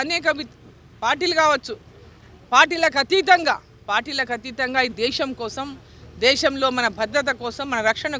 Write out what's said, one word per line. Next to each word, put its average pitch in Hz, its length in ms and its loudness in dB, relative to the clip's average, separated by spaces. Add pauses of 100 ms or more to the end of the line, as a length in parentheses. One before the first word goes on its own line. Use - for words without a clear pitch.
అనేక 330 240 -4 (100)
వి-, 302 140 -12 (520)
పార్టీలు 302 380 0
కావచ్చు, 294 320 2 (760)
పార్టీలకు 311 520 4
అతీతంగా, 339 520 4 (340)
పార్టీలకు 240 480 -2
అతీతంగా 254 500 -4
ఈ - 20 -6 (140)
దేశం 269 260 -2 (120)
కోసం, 262 260 -8 (600)
దేశంలో 269 400 2 (100)
మన 240 100 2 (120)
భద్రత 247 300 -2 (120)
కోసం, 240 300 -8
మన 233 80 -2 (100)
రక్షణ 294 300 -2